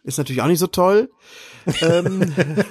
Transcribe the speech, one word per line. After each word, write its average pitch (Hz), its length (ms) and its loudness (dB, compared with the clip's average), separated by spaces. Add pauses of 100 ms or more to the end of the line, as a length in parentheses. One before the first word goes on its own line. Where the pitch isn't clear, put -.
Ist - 140 -8
natürlich 135 240 -4
auch 123 60 0
nicht 170 120 2
so 185 80 -2
toll, 196 440 2 (680)
ähm, 175 520 0 (380)